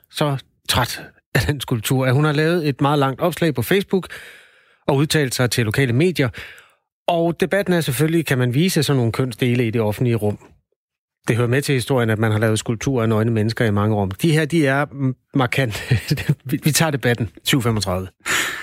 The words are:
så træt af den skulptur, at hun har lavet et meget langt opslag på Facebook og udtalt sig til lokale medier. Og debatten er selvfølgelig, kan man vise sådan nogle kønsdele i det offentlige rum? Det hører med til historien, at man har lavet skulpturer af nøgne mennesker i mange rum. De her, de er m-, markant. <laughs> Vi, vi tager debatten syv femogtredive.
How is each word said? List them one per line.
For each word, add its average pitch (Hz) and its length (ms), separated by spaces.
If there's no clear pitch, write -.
så 147 260
træt - 340
af 131 60
den 147 200
skulptur, 131 460
at 127 80
hun 147 100
har 151 80
lavet 156 360
et 135 120
meget 147 180
langt 135 220
opslag 165 340
på 120 80
Facebook 190 460
og 139 100
udtalt 143 380
sig 123 160
til 120 140
lokale 117 280
medier. 143 360
Og 170 320
debatten 190 340
er 170 60
selvfølgelig, 151 460
kan 131 120
man 123 160
vise 165 280
sådan 143 140
nogle 113 160
kønsdele 123 540
i 110 40
det 113 100
offentlige 113 360
rum? 104 220
Det 117 80
hører 120 120
med 139 140
til 143 120
historien, 120 360
at 107 80
man 110 140
har 107 60
lavet 110 200
skulpturer 120 440
af 113 60
nøgne 113 220
mennesker 113 340
i 110 60
mange 104 260
rum. 98 140
De 156 220
her, 156 120
de 147 220
er 139 200
m-, 135 480
markant. 127 580
<laughs> - 340
Vi, 131 200
vi 156 60
tager 160 200
debatten 120 400
syv 135 180
femogtredive. 95 460